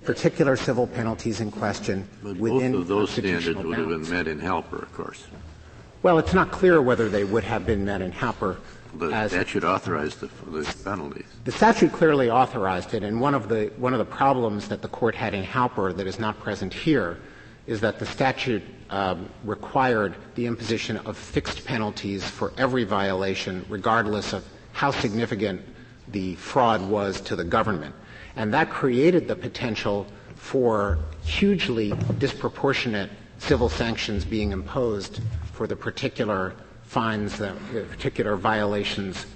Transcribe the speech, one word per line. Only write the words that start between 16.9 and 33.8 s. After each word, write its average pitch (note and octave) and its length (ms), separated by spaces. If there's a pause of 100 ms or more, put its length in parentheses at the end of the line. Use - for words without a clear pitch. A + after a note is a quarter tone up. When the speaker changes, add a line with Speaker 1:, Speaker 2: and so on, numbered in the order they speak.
Speaker 1:
is A2 140
that G#2+ 180
the - 60
statute, B2+ 580 (260)
um, F#2+ 400 (160)
required G#2+ 680 (200)
the A#2+ 100
imposition A2+ 520
of G2+ 180
fixed - 480
penalties G2+ 640
for - 300
every B2+ 260
violation, F#2+ 880
regardless G#2+ 640
of F#2+ 100 (300)
how C#3+ 180
significant G#2+ 680 (480)
the F#2+ 260
fraud A2+ 540
was G2+ 320
to - 140
the F2 100
government. F2 500 (400)
And G#2+ 180
that D#3+ 160
created C#3+ 580
the A2 80
potential G#2 720 (280)
for G#2+ 600 (260)
hugely C3 680 (240)
disproportionate A#2+ 920 (300)
civil B2 300
sanctions A2 560